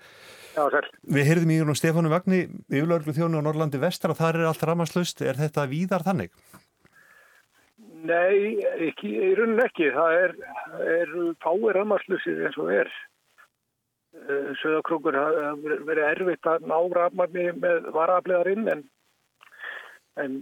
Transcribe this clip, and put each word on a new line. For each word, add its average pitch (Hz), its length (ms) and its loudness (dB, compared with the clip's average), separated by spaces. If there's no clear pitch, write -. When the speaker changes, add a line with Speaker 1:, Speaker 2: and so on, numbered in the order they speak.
Speaker 1:
Já, 147 180 4
sæll. - 160 -2
Speaker 2:
Við 143 240 4
heyrðum 160 240 4
í 160 80 4
honum 147 160 0
Stefáni 165 320 2
Vagni, 185 320 2
yfirlögregluþjóni 160 720 0
á 147 80 0
Norðurlandi 151 320 0
vestra, 170 380 0
þar 165 240 2
er 160 100 2
allt 160 160 -2
rafmagnslaust. 170 560 0
Er 131 160 0
þetta 151 320 0
víðar 175 320 -2
þannig? 156 320 -2
Speaker 1:
Nei, 196 540 2
ekki, 202 220 -6
í 208 260 2
rauninni 226 300 2
ekki. 165 300 0
Það 160 260 4
er, 175 140 0
er 165 220 -2
fáir 202 320 2
rafmagnslausir 185 720 -2
eins 151 160 -6
og 160 100 -2
er. 196 200 2
Eh, 139 440 -4
Sauðárkrókur, 156 560 0
það, 156 220 0
það 147 100 -4
hefur 151 400 -4
verið 156 220 0
erfitt 170 420 -2
að 160 160 -2
ná 160 80 0
rafmagni 180 520 0
með 175 400 0
varaafliðar 180 560 2
inn, 208 180 -2
en 151 140 -6
en 135 240 -6